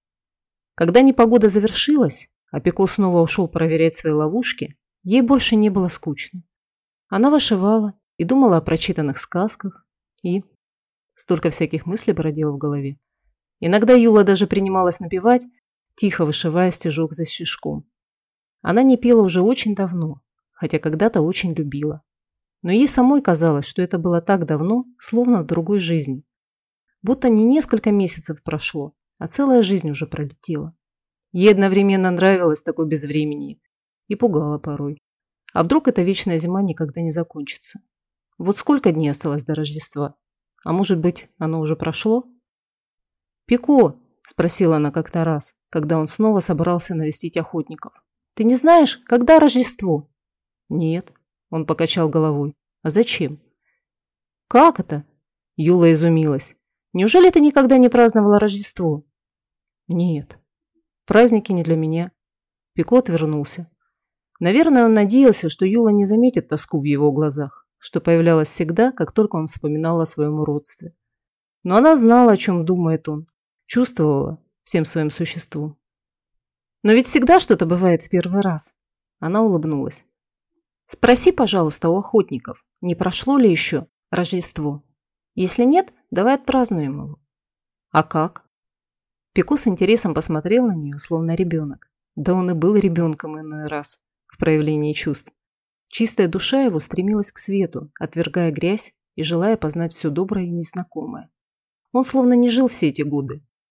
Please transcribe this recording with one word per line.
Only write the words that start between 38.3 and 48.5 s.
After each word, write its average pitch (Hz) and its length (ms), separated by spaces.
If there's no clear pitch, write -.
Вот 185 180
сколько 285 340
дней 156 200
осталось 147 340
до 156 100
Рождества? 147 600
А 165 80
может 185 260
быть, 175 380
оно 160 240
уже 156 160
прошло? 214 480
«Пико», 247 520
спросила 170 500
она 147 140
как-то 160 340
раз, 156 300
когда 160 280
он 156 100
снова 214 320
собрался 175 540
навестить 156 420
охотников, 160 560
«ты 214 100
не 247 120